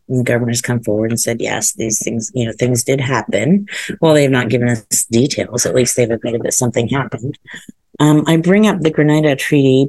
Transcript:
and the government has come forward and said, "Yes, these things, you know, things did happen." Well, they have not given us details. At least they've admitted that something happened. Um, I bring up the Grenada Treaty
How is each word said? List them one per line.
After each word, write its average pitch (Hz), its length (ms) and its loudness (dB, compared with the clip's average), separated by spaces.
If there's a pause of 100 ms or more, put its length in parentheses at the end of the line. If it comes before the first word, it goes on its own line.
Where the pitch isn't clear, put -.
and 127 120 -2
the 120 40 0
government 120 320 -2
has 113 60 -4
come 117 200 -4
forward 110 300 -2
and 117 80 -4
said, 117 220 -4
"Yes, 107 320 -4
these 110 280 -6
things, 110 320 -6
you 123 120 -2
know, 113 80 -6
things 123 320 -2
did 135 160 -2
happen." 131 640 0 (320)
Well, 160 140 4
they 147 100 4
have 135 80 2
not 123 160 0
given 120 220 0
us - 420 -2
details. 113 540 0
At 87 100 -2
least 127 220 0
they've 117 120 2
admitted 117 340 -4
that - 100 -2
something 120 340 0
happened. 131 500 -4 (640)
Um, 151 260 4
I 160 120 4
bring 196 300 4
up 185 120 0
the 156 100 2
Grenada 151 460 2
Treaty 135 540 2